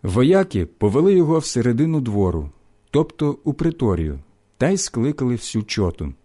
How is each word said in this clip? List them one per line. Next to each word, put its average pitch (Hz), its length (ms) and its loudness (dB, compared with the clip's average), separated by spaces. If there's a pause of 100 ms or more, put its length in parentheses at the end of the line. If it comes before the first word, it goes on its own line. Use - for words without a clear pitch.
Вояки 117 600 2
повели 135 480 2
його 165 260 4
всередину 139 600 0
двору, 92 480 0 (420)
тобто 151 520 -2
у 151 100 -2
приторію, 95 680 -2 (380)
та 143 120 2
й 190 80 0
скликали 127 580 -2
всю 113 280 -6
чоту. 85 500 -4 (120)